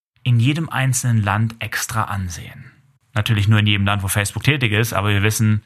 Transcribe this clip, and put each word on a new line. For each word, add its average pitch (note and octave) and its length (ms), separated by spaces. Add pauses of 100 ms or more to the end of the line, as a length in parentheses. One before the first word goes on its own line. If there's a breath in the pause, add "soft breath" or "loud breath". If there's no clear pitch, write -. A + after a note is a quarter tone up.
(240)
in A#2+ 160
jedem D3+ 300
einzelnen B2 540
Land A2 360
extra A2 440
ansehen. - 680 (420)
Natürlich G#2 340
nur G#2+ 120
in G#2 80
jedem G#2 180
Land, G2+ 180
wo G2 40
Facebook G#2 360
tätig B2+ 280
ist, A2 220
aber G2 160
wir G2+ 140
wissen, G#2+ 420